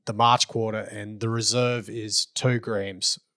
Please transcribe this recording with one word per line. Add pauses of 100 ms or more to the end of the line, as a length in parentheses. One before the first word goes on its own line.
the
March
quarter,
and
the
reserve
is
two
grams (180)